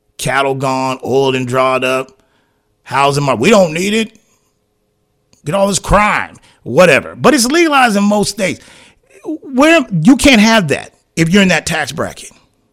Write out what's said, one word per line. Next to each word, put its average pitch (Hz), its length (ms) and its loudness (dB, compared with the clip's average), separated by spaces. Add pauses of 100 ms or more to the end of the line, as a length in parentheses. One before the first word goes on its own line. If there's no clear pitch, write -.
(180)
Cattle 135 380 -2
gone, 131 500 -4
oil 131 300 0
and 127 120 -4
dried 131 360 -2
up, 131 400 -6 (580)
housing 143 420 0
market. 123 180 -2
We 180 100 2
don't 180 240 2
need 196 180 -4
it. 220 260 -4 (1300)
Get 151 80 -6
all 196 140 0
this 196 100 -2
crime, 165 600 0 (260)
whatever. 127 520 2
But 220 200 2
it's 233 100 0
legalized 277 500 2
in 202 100 0
most 208 260 0
states. 180 340 -6 (580)
Where 311 680 0
you 190 260 4
can't 247 240 4
have 220 280 2
that 73 260 -6 (200)
if 165 140 0
you're 196 140 4
in 185 60 2
that 156 180 -2
tax 156 240 -6
bracket. 104 400 -10 (420)